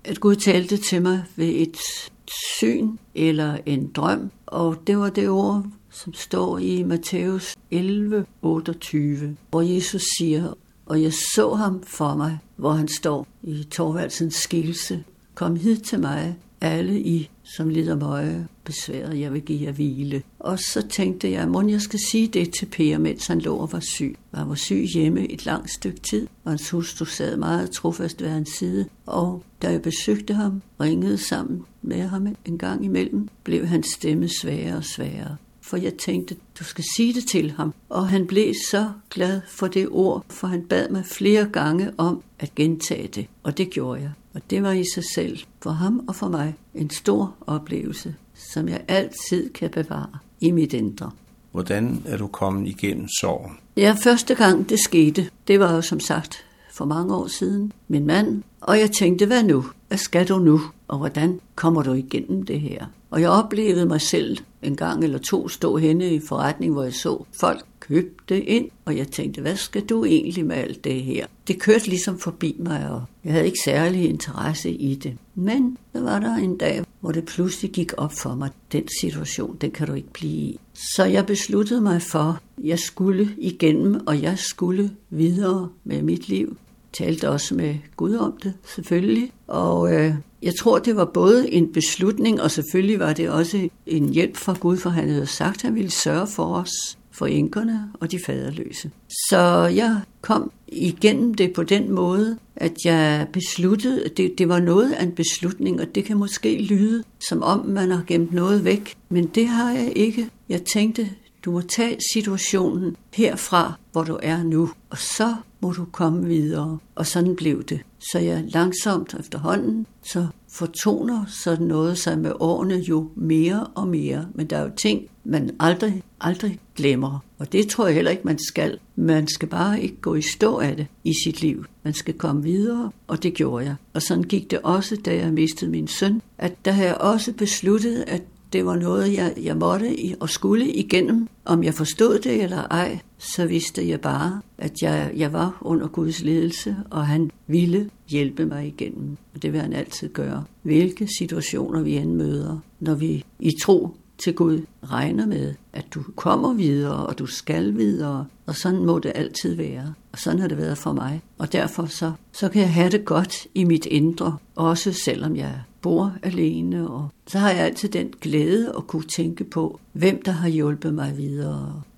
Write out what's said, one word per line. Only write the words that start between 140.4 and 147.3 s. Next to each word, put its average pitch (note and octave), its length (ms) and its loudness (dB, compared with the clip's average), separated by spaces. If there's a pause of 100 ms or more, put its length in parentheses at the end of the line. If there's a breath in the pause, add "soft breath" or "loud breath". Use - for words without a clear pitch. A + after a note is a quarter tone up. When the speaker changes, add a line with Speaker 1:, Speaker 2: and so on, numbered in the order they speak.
Speaker 1:
igennem. A3+ 540 2 (180)
Om E3+ 180 4
jeg D#3 100 2
forstod G#3 460 2
det A3 240 0
eller F#3 200 -2
ej, F3 360 -2 (180)
så - 280 -2
vidste E3+ 440 -2
jeg D#3 120 -2
bare, D#3 400 -2 (160)
at D3+ 140 -6 (100)
jeg, D3+ 340 0
jeg D3+ 180 0
var F3 280 -2
under D#3+ 260 0
Guds D#3+ 360 -2
ledelse, E3+ 520 0 (140)
og D3+ 180 -2
han D3+ 240 2 (160)